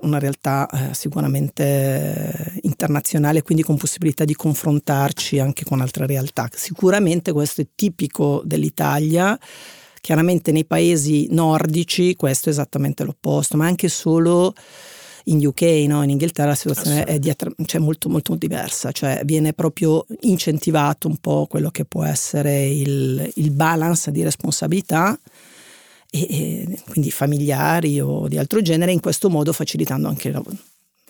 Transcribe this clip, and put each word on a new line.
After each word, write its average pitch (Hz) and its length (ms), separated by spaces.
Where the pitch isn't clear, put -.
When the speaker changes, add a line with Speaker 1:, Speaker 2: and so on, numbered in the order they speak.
Speaker 1:
una 147 160
realtà, 139 500
eh, 131 240
sicuramente, 143 720
eh, 143 1000
internazionale, 147 800
quindi 160 220
con - 120
possibilità 156 480
di 151 120
confrontarci 147 1040
anche 139 260
con 135 160
altre 131 240
realtà. 135 480
Sicuramente 185 760
questo 147 300
è 139 120
tipico 147 720
dell'Italia, 156 920
chiaramente 165 520
nei 156 140
paesi 156 680
nordici 165 840
questo 135 340
è - 20
esattamente 143 520
l'opposto, 147 540
ma 156 80
anche 180 220
solo 170 680
in 151 180
U 139 80
K, - 80
no? 147 160
In 143 60
Inghilterra 143 400
la 147 60
situazione 147 480
Speaker 2:
Assolutamente. - 100
Speaker 1:
è 151 60
diatra-, 156 460
cioè 165 140
molto, 156 300
molto 165 260
diversa, - 560
cioè 135 320
viene 151 300
proprio 160 520
incentivato 156 840
un 156 80
po' 151 340
quello 151 200
che 156 160
può 160 180
essere 143 640
il, 139 680
il 151 160
balance 160 600
di 139 100
responsabilità 165 960
e, - 100
e 160 680
quindi 147 200
familiari 147 920
o 147 260
di 147 100
altro 151 240
genere, 170 300
in 175 80
questo 170 300
modo 156 240
facilitando 147 560
anche 139 200
la, 143 140